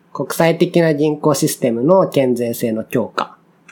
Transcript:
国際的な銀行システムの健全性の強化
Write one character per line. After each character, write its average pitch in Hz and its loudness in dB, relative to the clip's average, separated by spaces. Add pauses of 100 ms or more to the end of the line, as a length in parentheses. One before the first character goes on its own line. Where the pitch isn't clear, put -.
(120)
国 - -8
際 165 0
的 175 2
な 160 2
銀 151 0
行 151 0
シ 156 0
ス - -6
テ 127 0
ム 117 -2
の 180 4
健 131 0
全 117 -4
性 117 -4
の 110 -4
強 113 -4
化 - -8 (340)